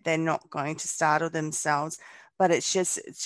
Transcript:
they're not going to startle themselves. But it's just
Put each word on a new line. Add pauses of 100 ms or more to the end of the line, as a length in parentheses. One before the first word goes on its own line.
they're
not
going
to
startle
themselves. (400)
But
it's
just (280)